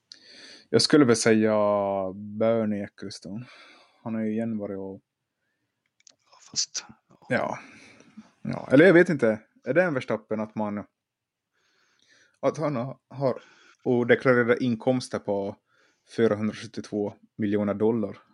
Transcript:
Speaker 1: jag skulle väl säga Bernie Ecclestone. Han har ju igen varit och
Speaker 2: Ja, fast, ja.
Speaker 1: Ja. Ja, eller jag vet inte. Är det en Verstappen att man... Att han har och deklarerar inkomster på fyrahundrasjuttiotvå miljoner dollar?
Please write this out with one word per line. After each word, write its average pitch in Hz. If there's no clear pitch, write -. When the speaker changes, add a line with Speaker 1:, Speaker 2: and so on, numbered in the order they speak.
Speaker 1:
jag 117
skulle 151
väl 120
säga 110
Bernie 107
Ecclestone. 98
Han 113
har 110
ju 107
igen 113
varit 101
och 95
Speaker 2:
Ja, -
fast, -
ja. -
Speaker 1:
Ja. -
Ja, -
eller 143
jag 196
vet 175
inte. 120
Är 123
det 175
en 170
Verstappen 110
att 107
man... 104
Att 131
han 151
har 127
och 120
deklarerar 120
inkomster 123
på 101
fyrahundrasjuttiotvå 107
miljoner 101
dollar? 107